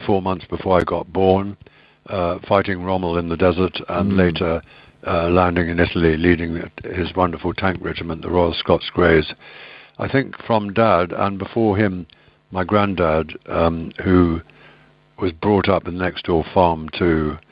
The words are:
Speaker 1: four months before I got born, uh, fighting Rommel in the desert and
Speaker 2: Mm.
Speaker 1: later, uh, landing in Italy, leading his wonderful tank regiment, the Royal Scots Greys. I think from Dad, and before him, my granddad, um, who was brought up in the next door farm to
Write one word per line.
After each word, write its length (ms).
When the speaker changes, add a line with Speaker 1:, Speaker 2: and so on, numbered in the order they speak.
Speaker 1:
four 160
months 240
before 340
I 60
got 260
born, 460
uh, 400
fighting 360
Rommel 340
in 100
the 80
desert 540
and 240
Speaker 2:
Mm. 40
Speaker 1:
later, 440
uh, 220
landing 400
in 140
Italy, 340
leading 560
his 280
wonderful 400
tank 280
regiment, 400
the 80
Royal 240
Scots 380
Greys. 420
I 80
think 340
from 300
Dad, 400
and 260
before 380
him, 320
my 120
granddad, 760
um, 440
who 380
was 140
brought 340
up 180
in 120
the 60
next 220
door 280
farm 360
to 380